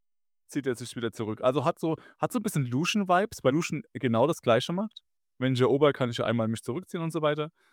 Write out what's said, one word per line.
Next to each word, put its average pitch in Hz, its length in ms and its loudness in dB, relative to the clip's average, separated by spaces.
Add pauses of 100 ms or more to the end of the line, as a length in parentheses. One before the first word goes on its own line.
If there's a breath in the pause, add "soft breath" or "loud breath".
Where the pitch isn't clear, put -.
(480)
zieht 139 180 -6
er 127 100 0
sich 117 200 -12
wieder 117 160 -4
zurück. 107 300 -6
Also 131 240 2
hat 170 120 0
so, 160 180 -2 (220 loud breath)
hat - 140 -4
so 247 80 -2
ein 202 40 -4
bisschen 156 220 -2
Lucian-Vibes, 180 800 0
weil 131 100 4
Lucian 156 300 -2 (100)
genau 117 320 2
das 156 160 0
Gleiche 123 320 2
macht. 208 300 -6 (340)
Wenn 131 160 0
ich 123 80 2
erober, 143 320 6
kann 127 160 -2
ich 120 80 -8
ja 127 80 -2
einmal 117 220 0
mich 110 160 -4
zurückziehen 170 400 -8
und 160 80 -4
so 165 100 -6
weiter. 151 300 -2 (220)